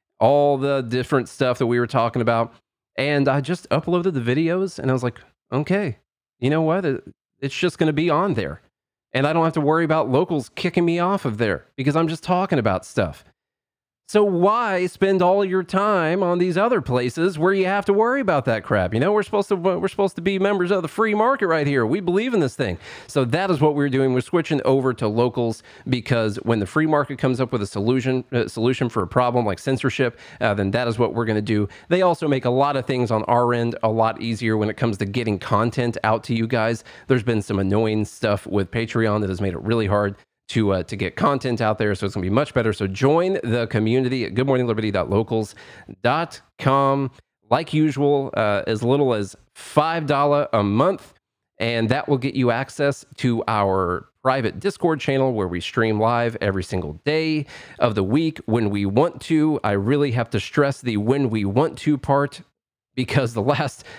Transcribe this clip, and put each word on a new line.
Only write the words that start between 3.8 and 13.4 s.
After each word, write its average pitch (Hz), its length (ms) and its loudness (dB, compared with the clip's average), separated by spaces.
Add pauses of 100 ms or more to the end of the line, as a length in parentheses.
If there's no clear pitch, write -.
the 135 80 -2
videos 165 580 0
and 131 100 -2
I 131 40 2
was 123 100 -2
like, 123 160 -6 (320)
"Okay, 151 460 -2 (420)
you 123 100 0
know 156 120 2
what? 170 240 0
It, 135 180 -2 (380)
it's 139 140 -6
just 175 220 -2
gonna 156 160 2
be 160 160 0
on 165 240 0
there." 78 280 -4 (520)
And 135 120 2
I 151 60 2
don't 165 140 2
have 160 80 0
to 160 80 0
worry 156 240 2
about 156 240 0
Locals 147 400 0
kicking - 340 -2
me 170 160 2
off 190 240 -2
of 110 140 -4
there 104 300 -2 (100)
because 139 180 0
I'm 165 140 2
just 160 120 -6
talking 180 380 0
about 101 260 0
stuff. - 380 -4 (840)